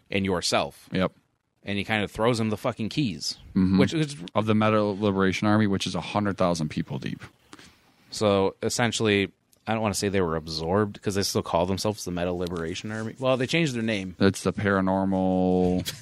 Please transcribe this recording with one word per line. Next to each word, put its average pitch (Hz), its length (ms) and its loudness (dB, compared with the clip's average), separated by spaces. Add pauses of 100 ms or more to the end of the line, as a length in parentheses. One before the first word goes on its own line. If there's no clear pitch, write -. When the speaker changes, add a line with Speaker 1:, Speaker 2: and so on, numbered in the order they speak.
(120)
Speaker 1:
and 98 140 0
yourself." 90 640 -2
Speaker 2:
Yep. 92 200 0 (520)
Speaker 1:
And 101 160 -4
he 95 40 -2
kind 107 200 -2
of 92 80 -4
throws 113 280 0
him 110 100 0
the 104 80 -2
fucking 113 320 -4
keys, 95 480 -4 (180)
Speaker 2:
Mm-hmm. 95 240 4
Speaker 1:
which 98 140 4
is 151 220 -2 (200)
Speaker 2:
Of 107 100 2
the 110 100 2
Meta 107 280 4
Liberation 95 640 2
Army, 107 200 4
which 98 200 0
is 95 80 -6
a 87 60 -4
hundred 104 360 -2
thousand 85 320 0
people 69 300 -6
deep. 58 240 -8 (880)
Speaker 1:
So, 98 500 2
essentially, 107 680 2 (360)
I 110 60 0
don't 113 80 -2
wanna 104 140 0
say 101 140 0
they 95 120 2
were 82 140 0
absorbed, 82 680 -2
'cause 101 140 -4
they 98 80 0
still 101 180 -2
call 87 240 2
themselves 98 400 -2
the 92 60 -6
Meta 90 200 -2
Liberation 90 600 -6
Army. 110 260 -8
Well, 131 200 0
they 123 100 -2
changed 165 260 0
their 117 80 -2
name. 98 380 -2
Speaker 2:
It's 98 240 2
the 92 100 0
Paranormal 92 1400 2 (100)